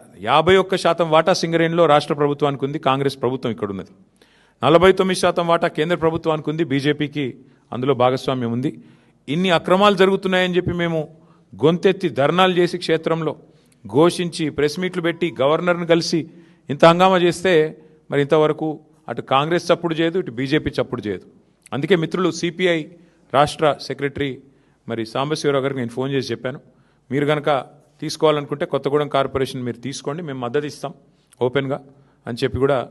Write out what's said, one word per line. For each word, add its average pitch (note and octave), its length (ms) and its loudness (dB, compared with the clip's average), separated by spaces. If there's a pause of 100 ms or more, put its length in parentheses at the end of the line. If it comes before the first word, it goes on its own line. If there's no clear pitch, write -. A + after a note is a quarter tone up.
(200)
యాభై D#3 400 4
ఒక్క F#3 220 -2
శాతం E3+ 280 2
వాటా D#3+ 300 4
సింగరేణిలో E3 460 2
రాష్ట్ర D3 340 2
ప్రభుత్వానికి C#3+ 460 0
ఉంది, D3 200 -6
కాంగ్రెస్ C3+ 340 0
ప్రభుత్వం B2+ 340 -4
ఇక్కడ G2+ 200 -6
ఉన్నది. F#2+ 180 -14 (720)
నలభై E3 300 6
తొమ్మిది F#3 280 0
శాతం F3 300 0
వాటా E3+ 180 2
కేంద్ర E3 360 -2
ప్రభుత్వానికి D#3+ 460 -2
ఉంది, D#3+ 140 -2
బీజేపీకి C#3+ 600 -2 (460)
అందులో B2+ 220 -2
భాగస్వామ్యం B2+ 640 0
ఉంది. C3+ 140 -4 (580)
ఇన్ని F3+ 300 0
అక్రమాలు G3 440 4
జరుగుతున్నాయని F#3 560 2
చెప్పి F3+ 240 -4
మేము E3 180 -2 (520)
గొంతెత్తి F3 560 0 (120)
ధర్నాలు F3 400 2
చేసి, F3 180 0
క్షేత్రంలో D#3+ 560 -2 (500)
ఘోషించి, E3 640 0
ప్రెస్ D3 320 -2
మీట్లు F3+ 260 -4
పెట్టి, E3+ 200 -4 (120)
గవర్నర్ని E3+ 540 0
కలిసి E3 260 0 (480)
ఇంత C#3+ 160 2
హంగామా F3+ 420 8
చేస్తే, F3+ 260 0 (580)
మరి C#3+ 160 0
ఇంతవరకు D#3 420 2 (400)
అటు A#2+ 140 -8 (120)
కాంగ్రెస్ E3 360 0
చప్పుడు E3+ 300 0
చేయదు, E3 180 0
ఇటు C#3+ 220 -6
బీజేపీ C#3 380 0
చప్పుడు A#2+ 300 -6
చేయదు. F#2 180 -6 (460)
అందుకే B2 240 0
మిత్రులు, E3 340 -2
సిపిఐ E3+ 500 -2 (520)
రాష్ట్ర D3 340 2 (220)
సెక్రటరీ C#3 440 -6 (560)
మరి A2+ 180 -6
సాంబశివరావు C#3 580 -2
గారికి C3+ 180 -4
నేను A#2 160 -8
ఫోన్ C3 160 -4
చేసి B2 180 -2
చెప్పాను, A2+ 260 -8 (520)
మీరు C#3+ 220 0
కనుక D3+ 180 -2 (520)
తీసుకోవాలనుకుంటే D3 680 -2
కొత్తగూడెం C#3+ 420 -2
కార్పొరేషన్ C3+ 500 -2
మీరు A#2+ 220 -6
తీసుకోండి, C#3+ 400 -8
మేము C3+ 180 -10
మద్దతు D3 220 -4
ఇస్తాం E3+ 260 -10 (480)
ఓపెన్గా C3+ 380 -2 (480)
అని A#2 160 -8
చెప్పి C3 200 -2
కూడా C#3 160 2 (120)